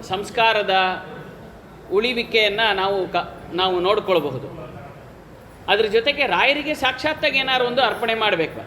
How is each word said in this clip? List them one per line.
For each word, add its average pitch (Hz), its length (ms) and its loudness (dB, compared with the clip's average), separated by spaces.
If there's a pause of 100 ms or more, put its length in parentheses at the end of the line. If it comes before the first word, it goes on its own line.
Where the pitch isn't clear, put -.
ಸಂಸ್ಕಾರದ 202 680 0 (1160)
ಉಳಿವಿಕೆಯನ್ನು 220 800 2
ನಾವು 196 240 0 (100)
ಕ-, 175 200 -2 (240)
ನಾವು 185 280 2
ನೋಡ್ಕೊಳ್ಬಹುದು. 170 720 0 (1160)
ಅದ್ರ 208 180 4
ಜೊತೆಗೆ 269 400 2
ರಾಯರಿಗೆ 269 480 2
ಸಾಕ್ಷಾತ್ತಾಗಿ 294 640 0
ಏನಾದ್ರು 262 280 2
ಒಂದು 247 160 2
ಅರ್ಪಣೆ 233 320 0
ಮಾಡಬೇಕು. 196 520 0